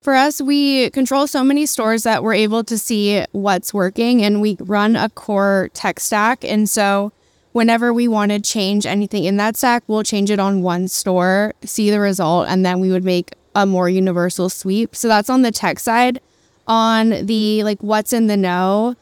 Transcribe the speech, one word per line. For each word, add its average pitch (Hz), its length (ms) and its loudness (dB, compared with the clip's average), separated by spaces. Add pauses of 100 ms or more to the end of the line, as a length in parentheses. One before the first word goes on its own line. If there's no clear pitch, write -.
For 277 140 0
us, 277 260 2
we 277 500 2
control 269 360 0
so 277 180 -2
many 285 220 2
stores 226 360 -2
that 220 220 0
we're 220 100 0
able 220 300 0
to 226 140 -4
see 208 540 -2
what's 196 400 -2
working, 226 500 0
and 208 180 2
we 214 180 0
run 208 380 0
a 214 140 -2
core 196 640 0
tech - 260 -6
stack. 220 440 -2
And 214 240 0
so 202 440 -2 (400)
whenever 233 400 2
we 240 160 2
want 208 240 0
to 208 80 -2
change 202 460 -2
anything 196 380 -2
in 196 120 0
that 214 200 0
stack, 240 300 0
we'll 214 160 -2
change 202 280 -2
it 202 100 0
on 196 220 0
one 180 260 -2
store, 185 640 0 (100)
see 208 280 -2
the 208 100 2
result, 185 480 0
and 185 160 2
then 180 160 0
we 185 100 0
would 185 140 0
make 180 300 -2 (200)
a 202 120 2
more 185 220 2
universal 185 600 0
sweep. 196 480 -4
So 240 120 -2
that's 208 220 2
on 262 120 4
the 233 100 2
tech 180 260 -4
side. 247 420 0 (460)
On 226 600 2
the, 214 380 0
like, 208 180 -4
what's 214 320 -2
in 226 120 2
the 208 100 2
know, 196 640 0